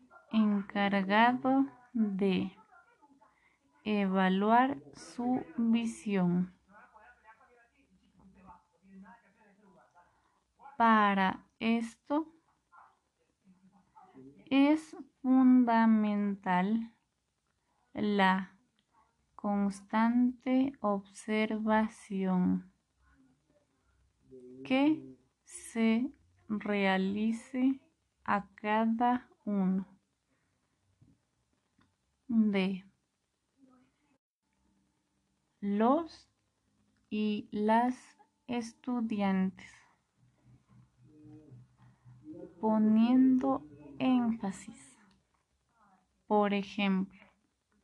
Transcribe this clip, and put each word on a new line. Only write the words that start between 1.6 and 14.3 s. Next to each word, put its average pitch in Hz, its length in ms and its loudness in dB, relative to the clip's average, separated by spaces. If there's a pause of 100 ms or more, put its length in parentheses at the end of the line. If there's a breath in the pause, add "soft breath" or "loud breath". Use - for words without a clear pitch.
de 196 640 -2 (1300)
evaluar 202 920 0 (160)
su 247 500 -6 (140)
visión. 220 960 -2 (4000)
Para 202 680 2 (140)
esto 233 760 -4 (2000)